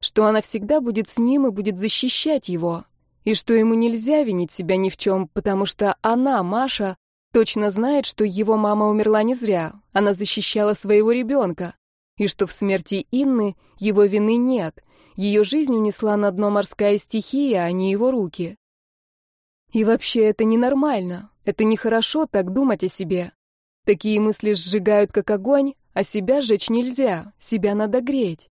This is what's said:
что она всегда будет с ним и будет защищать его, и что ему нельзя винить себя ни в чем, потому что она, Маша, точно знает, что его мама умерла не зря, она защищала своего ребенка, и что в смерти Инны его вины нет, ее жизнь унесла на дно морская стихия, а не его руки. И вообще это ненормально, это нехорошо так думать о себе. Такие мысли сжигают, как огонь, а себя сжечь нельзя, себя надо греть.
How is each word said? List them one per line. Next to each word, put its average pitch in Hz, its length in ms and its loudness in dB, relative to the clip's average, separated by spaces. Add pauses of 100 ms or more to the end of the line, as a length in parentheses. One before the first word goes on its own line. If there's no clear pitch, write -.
что - 240 0
она 214 160 2
всегда 226 400 -2
будет 226 260 -2
с - 100 -2
ним 262 300 2
и 233 40 0
будет 190 260 -4
защищать 254 720 -2
его, 170 380 -4 (380)
и 214 100 0
что - 200 0
ему 226 200 4
нельзя 233 500 2
винить 180 280 -2
себя 185 260 -2
ни 190 120 0
в - 80 -14
чем, 190 300 0
потому 196 380 -2
что 196 360 -2
она, 247 400 0
Маша, 202 540 -4 (380)
точно 214 380 2
знает, 262 340 0
что - 180 -2
его 214 340 0
мама 214 320 2
умерла 214 340 2
не 240 120 0
зря, 196 380 -2 (200)
она 202 200 2
защищала 208 600 -2
своего 208 380 2
ребенка, 233 640 -2 (420)
и 208 100 0
что - 200 -2
в - 40 -8
смерти - 600 -2
Инны 240 440 0 (220)
его 208 260 2
вины 208 340 2
нет, 240 460 -2 (320)
ее 208 280 2
жизнь 262 320 0
унесла 214 420 0
на 202 140 0
дно 208 180 0
морская 208 480 0
стихия, 226 680 -2
а 170 80 -2
не 185 200 0
его 214 180 0
руки. 190 480 -4 (1120)
И 220 140 0
вообще 226 400 2
это 214 180 2
ненормально, 226 880 0 (140)
это 202 180 -2
нехорошо 226 640 0
так 190 260 -2
думать 247 320 0
о 185 60 -2
себе. 180 420 -4 (540)
Такие 214 340 2
мысли 214 340 0
сжигают, 202 580 2
как 208 200 -2
огонь, 269 420 2 (200)
а 202 100 -2
себя 214 380 0
сжечь 220 280 0
нельзя, 240 680 -2
себя 202 340 0
надо 214 280 0
греть. 247 480 -4 (100)